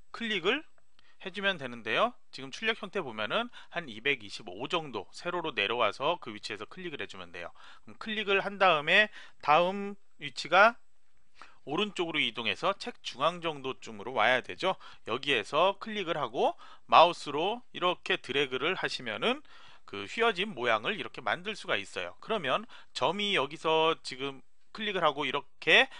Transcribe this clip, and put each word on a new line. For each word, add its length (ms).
클릭을 520
해주면 340
되는데요. 560
지금 200
출력 300
형태 200
보면은 480
한 180
이백이십오 800
정도 440
세로로 400
내려와서 680
그 120
위치에서 340
클릭을 340
해주면 320
돼요. 180
그럼 160
클릭을 460
한 140
다음에 500
다음 560
위치가 580
오른쪽으로 540
이동해서 560
책 280
중앙 380
정도쯤으로 720
와야 280
되죠. 360
여기에서 720
클릭을 380
하고 400
마우스로 760
이렇게 440
드래그를 580
하시면은 680
그 200
휘어진 500
모양을 440
이렇게 220
만들 360
수가 200
있어요. 440
그러면 440
점이 420
여기서 680
지금 380
클릭을 300
하고 220
이렇게 640